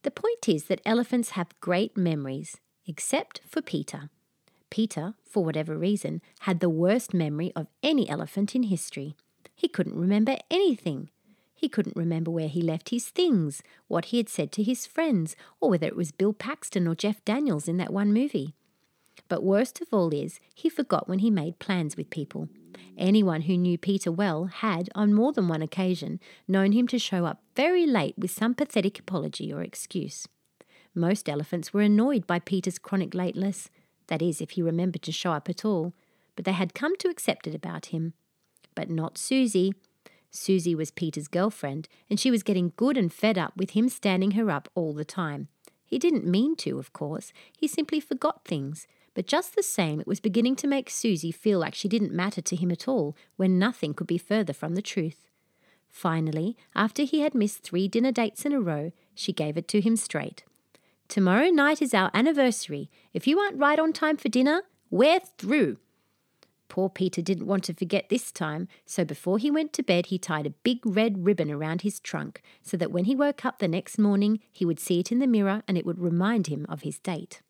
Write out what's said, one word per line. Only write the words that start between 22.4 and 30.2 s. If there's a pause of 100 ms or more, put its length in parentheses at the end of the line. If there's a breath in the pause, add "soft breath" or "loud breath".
Anyone
who
knew
Peter
well
had,
on
more
than
one
occasion, (260 loud breath)
known
him
to
show
up (140)
very
late
with
some
pathetic
apology
or
excuse. (680 soft breath)